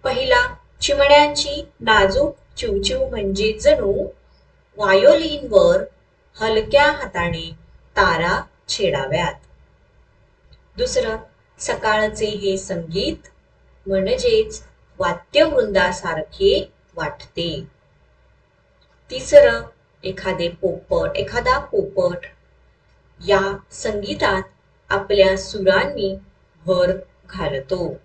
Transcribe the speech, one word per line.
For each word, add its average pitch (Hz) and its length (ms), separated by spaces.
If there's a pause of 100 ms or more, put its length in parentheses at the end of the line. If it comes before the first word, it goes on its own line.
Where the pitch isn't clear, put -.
पहिला, 508 500 (260)
चिमण्यांची 294 800 (180)
नाजूक 233 560 (200)
चिवचिव 508 520
म्हणजे 214 500
जणू 247 340 (840)
व्हायोलिनवर 208 1040 (520)
हलक्या 220 560
हाताने 170 580 (460)
तारा 170 440 (280)
छेडाव्यात. 165 680 (1400)
दुसरं, 494 400 (420)
सकाळचे 214 680
हे 190 300
संगीत 190 720 (580)
म्हणजेच 220 760 (360)
वाद्यवृंदासारखे 190 1700 (220)
वाटते. 160 720 (1400)
तिसरं, 285 520 (420)
एखादे 180 440
पोपट, 170 680
एखादा 240 420
पोपट 180 680 (960)
या 196 200 (320)
संगीतात 208 680 (480)
आपल्या 196 480
सुरांनी 196 760 (520)
भर 180 260 (340)
घालतो. 156 680 (100)